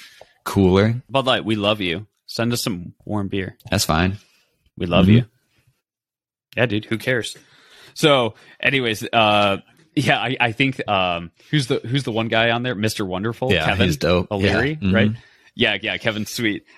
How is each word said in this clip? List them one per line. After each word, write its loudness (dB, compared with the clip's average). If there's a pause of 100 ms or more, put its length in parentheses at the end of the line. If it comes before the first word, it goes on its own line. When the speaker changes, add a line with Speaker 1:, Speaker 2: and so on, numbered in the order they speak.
(460)
Speaker 1:
cooler. 4
Speaker 2:
Bud 0
Light, 0
we -2
love 0
you. -4 (200)
Send -4
us -4
some -8 (100)
warm -6
beer. -8 (120)
Speaker 1:
That's 0
fine. 0 (600)
Speaker 2:
We -6
love 4
Speaker 1:
Mm-hmm. 8
Speaker 2:
you. 2 (1300)
Yeah, 2
dude. -4
Who -4
cares? -4 (600)
So, 2 (240)
anyways, -2
uh, 4 (380)
yeah, 2
I, -4
I 2
think, -2
um, -2 (200)
who's 0
the, 0
who's -4
the -6
one -2
guy 2
on -2
there? -4
Mister -2
Wonderful, -4
Speaker 1:
Yeah, 2
Speaker 2:
Kevin 0
Speaker 1:
he's 0
dope. 2
Yeah. -4
Speaker 2:
O'Leary, 0
Speaker 1:
Mm-hmm. 0
Speaker 2:
right? 4 (440)
Yeah, 0
yeah, -4
Kevin's -4
sweet. -4 (120)